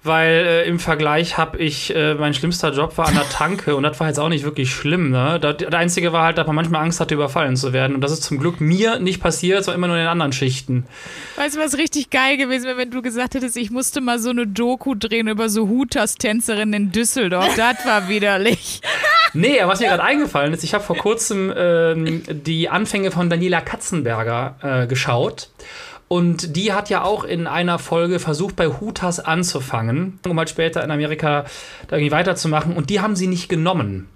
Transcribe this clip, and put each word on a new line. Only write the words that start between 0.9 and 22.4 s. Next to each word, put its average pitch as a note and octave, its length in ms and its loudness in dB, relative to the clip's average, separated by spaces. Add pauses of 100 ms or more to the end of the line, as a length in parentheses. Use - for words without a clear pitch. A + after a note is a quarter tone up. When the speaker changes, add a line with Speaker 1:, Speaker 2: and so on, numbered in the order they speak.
Speaker 1:
hab D#3+ 200 0
ich, D3 380 -2
äh, D3+ 200 2
mein D3 180 0
schlimmster E3 400 0
Job C#3+ 240 0
war E3 100 2
an D3+ 60 2
der C#3+ 160 2
Tanke D#3 480 0
und C3+ 60 0
das D3 180 0
war D#3+ 60 0
jetzt C#3+ 120 0
auch D3+ 80 0
nicht D#3+ 160 0
wirklich C#3+ 300 -2
schlimm, D#3 380 0
ne? C3+ 280 2
Da, D3 140 0
der D3 220 -4
einzige E3+ 360 2
war D#3+ 140 4
halt, E3 120 2
dass D#3 100 0
man D#3 100 2
manchmal E3 260 0
Angst E3+ 160 0
hatte, D#3+ 140 0
überfallen C#3+ 420 0
zu C3 160 -2
werden. C3 240 2
Und C3+ 60 0
das C#3+ 100 0
ist D#3 120 -2
zum D3 160 -4
Glück E3+ 200 -2
mir F#3+ 400 2
nicht F#3 220 -2
passiert, F3+ 420 2
sondern F3 160 -2
immer F3+ 80 0
nur E3+ 100 2
in E3+ 60 2
den E3 60 0
anderen D#3+ 240 0
Schichten. B2+ 540 -2 (500)
Speaker 2:
Weißt C#4+ 180 -2
du, D#4 60 -4
was D4 160 0
richtig D4 320 -2
geil C4+ 260 4
gewesen B3+ 300 0
wäre, B3+ 120 -4
wenn B3 140 -4
du B3+ 100 -4
gesagt B3 340 -4
hättest, B3+ 200 -2
ich A3+ 160 -4
musste C4 300 -2
mal A#3+ 180 0
so A#3 120 -2
eine A#3+ 140 0
Doku A#3+ 500 0
drehen A3 340 0
über A3+ 180 0
so G#3+ 220 2
Hooters-Tänzerinnen A#3 1040 0
in G#3 180 0
Düsseldorf. G3 640 2
Das A#3+ 300 2
war G#3 240 2
widerlich. G3+ 760 0
<laughs> D5+ 60 -2 (440)
Speaker 1:
Nee, A#3 260 4
aber F#3 120 4
was F#3 60 0
mir A#3+ 100 2
grad F#4 100 4
eingefallen E3+ 540 2
ist, E3 100 -6
ich D#3+ 100 -4
hab - 100 0
vor E3+ 140 -2
kurzem, G3+ 580 0
ähm, E3 720 2
die D#3+ 400 -2